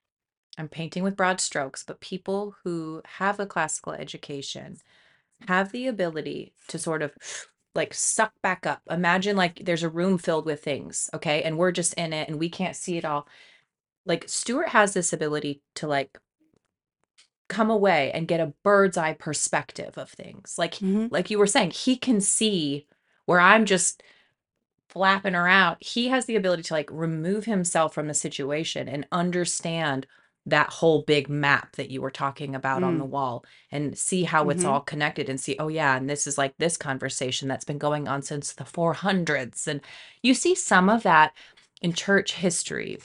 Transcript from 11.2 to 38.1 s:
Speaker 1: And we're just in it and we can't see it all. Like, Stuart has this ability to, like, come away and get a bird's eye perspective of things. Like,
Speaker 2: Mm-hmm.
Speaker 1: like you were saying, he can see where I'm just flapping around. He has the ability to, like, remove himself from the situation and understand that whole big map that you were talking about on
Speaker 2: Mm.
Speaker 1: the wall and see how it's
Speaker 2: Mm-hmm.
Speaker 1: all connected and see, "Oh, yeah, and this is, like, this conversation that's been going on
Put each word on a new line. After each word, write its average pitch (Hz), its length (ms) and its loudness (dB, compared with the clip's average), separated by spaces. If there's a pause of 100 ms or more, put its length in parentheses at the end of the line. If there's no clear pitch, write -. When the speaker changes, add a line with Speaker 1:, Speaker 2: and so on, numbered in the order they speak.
Speaker 1:
And 160 140 -2
we're 180 160 4
just 175 220 -2
in 165 180 -4
it 156 160 -6
and 151 100 -6
we 165 100 0
can't 170 280 -4
see 175 200 -4
it 165 60 -4
all. 147 240 -4 (800)
Like, - 220 -2
Stuart 285 420 -2
has 208 260 4
this 175 180 0
ability 151 480 -4 (140)
to, 160 120 -8
like, 139 300 -2 (1300)
come 220 200 2
away 190 440 4
and 165 140 -4
get 165 120 2
a 156 140 -2 (100)
bird's 196 340 6
eye 160 160 0
perspective - 840 -4
of - 120 -14
things. - 480 -18
Like, 170 180 -2
Speaker 2:
Mm-hmm. 202 360 2
Speaker 1:
like - 180 -2
you 214 80 0
were 202 100 8
saying, 202 240 2
he 254 260 0
can 226 240 2
see 160 640 0 (380)
where 180 140 6
I'm 208 260 8
just 190 360 0 (880)
flapping 190 460 2
around. 175 460 6
He 240 280 -2
has 254 160 0
the 226 100 -2
ability 180 280 2
to, 170 100 -4
like, 151 180 -2
remove 165 540 -2
himself 175 480 0
from 151 140 -4
the 151 60 -6
situation 147 720 -4
and 139 240 -8
understand 170 960 -2 (380)
that 147 240 4
whole 156 340 4
big 147 260 4
map 143 460 0
that 131 160 -8
you 131 100 -6
were 131 80 -6
talking 139 460 -6
about 135 280 -2
on 175 120 2
Speaker 2:
Mm. 156 40 0
Speaker 1:
the 139 60 -4
wall 131 400 -4 (260)
and 143 260 -4
see 185 260 0
how 156 260 2
it's 143 140 0
Speaker 2:
Mm-hmm. 143 80 2
Speaker 1:
all 139 100 2
connected 151 480 -4
and 135 100 -4
see, - 200 -4
"Oh, 156 80 -2
yeah, 156 280 2
and 131 140 -2
this 147 160 -2
is, - 120 -6
like, 135 200 -2
this 165 200 0
conversation 131 720 -4
that's 131 180 -4
been 147 120 -4
going 147 300 -2
on 139 160 -4